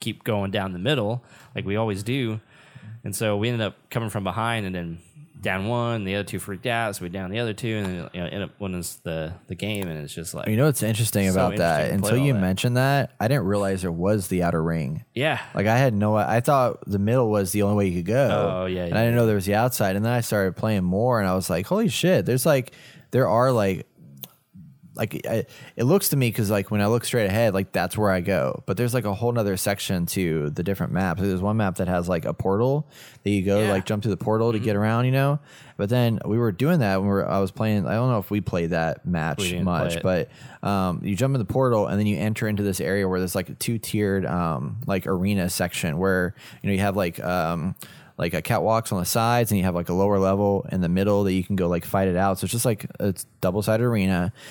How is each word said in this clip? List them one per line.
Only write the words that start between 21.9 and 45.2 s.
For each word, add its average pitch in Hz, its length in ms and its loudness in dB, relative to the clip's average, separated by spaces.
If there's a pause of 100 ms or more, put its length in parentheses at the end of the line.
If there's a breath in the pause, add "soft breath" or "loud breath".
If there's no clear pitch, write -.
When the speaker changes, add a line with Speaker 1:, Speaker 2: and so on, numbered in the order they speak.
Speaker 2:
there's, 127 180 2
like, 139 280 2 (400 loud breath)
there 120 160 4
are, 123 240 4
like," 98 340 2 (1080)
like, - 360 -4
I, 110 140 -2 (320 loud breath)
it 117 80 0
looks 185 240 4
to 147 80 2
me, 123 160 2
'cause, 101 180 0
like, 101 220 0
when 104 80 2
I 101 60 4
look 120 180 2
straight 110 220 2
ahead, 104 280 2
like, 98 160 -2
that's 87 260 -2
where 117 140 2
I 92 100 2
go. 85 460 0
But 90 100 -2
there's, 120 180 0
like, 120 100 -2
a 101 100 -2
whole 120 160 -2
nother 104 260 0
section 95 500 -2
to 80 440 0
the 82 140 -4
different 95 280 -4
maps. 92 300 0
There's 92 180 0
one 104 160 0
map 98 200 0
that 92 100 -2
has, 87 220 0
like, 85 160 0
a - 100 -2
portal 127 500 0 (380 loud breath)
that 101 80 0
you 101 140 2
go, 101 180 4
Speaker 1:
Yeah. 104 80 2
Speaker 2:
like, 95 160 0
jump 104 160 0
through 113 80 0
the 90 60 0
portal 110 340 2
to 110 80 0
Speaker 1:
Mm-hmm. 104 60 -4
Speaker 2:
get 107 100 2
around, 110 300 2
you 127 80 2
know? 139 260 2 (380 loud breath)
But 101 120 -2
then 120 360 2
we 104 120 0
were 117 140 2
doing 143 300 2
that 98 180 2
when 98 120 0
we 98 40 2
were, 95 160 2
I 98 80 2
was 98 140 0
playing, 107 340 0
I 76 80 -2
don't 123 160 2
know 113 80 2
if 98 140 -6
we 104 80 0
played 85 300 -2
that 82 360 -2
match 80 320 -2
Speaker 1:
We 92 120 -2
didn't 90 160 -2
Speaker 2:
much, 85 340 0
Speaker 1:
play 92 220 2
it. - 60 -8 (340 loud breath)
Speaker 2:
but, 98 60 -2
um, 92 360 0
you 101 100 -2
jump 135 180 0
in 135 60 0
the 107 60 -2
portal, 120 420 2
and 95 100 -2
then 104 120 2
you 101 100 0
enter 107 300 -2
into 104 160 -2
this 95 160 -2
area 95 280 0
where 92 120 0
there's, 92 160 -2
like, 92 140 -4
a - 40 -14
two-tiered, 104 720 -2
um, 82 520 -2 (100)
like, 95 180 -2
arena 95 420 0